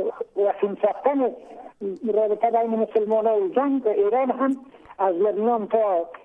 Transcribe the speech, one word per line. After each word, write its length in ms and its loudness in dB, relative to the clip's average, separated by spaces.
وسیم 460 0
ساختن 380 0
رابطه 380 2
بین 280 0
مسلمانان 600 2
و 140 -2
جنگ. 320 0
ایران 440 2
هم 260 0
از 160 2
لبنان 520 0
تا 420 0